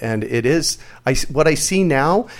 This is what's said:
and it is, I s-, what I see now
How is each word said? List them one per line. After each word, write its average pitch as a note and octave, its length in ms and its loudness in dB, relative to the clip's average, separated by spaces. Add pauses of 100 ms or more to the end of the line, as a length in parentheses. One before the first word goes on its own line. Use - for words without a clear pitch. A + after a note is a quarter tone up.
and A2 220 -2
it A#2 240 -2
is, E3+ 320 0 (260)
I C3 60 2
s-, - 180 0
what D#3 180 2
I D#3+ 60 4
see F#3+ 300 0
now E3 420 2 (140)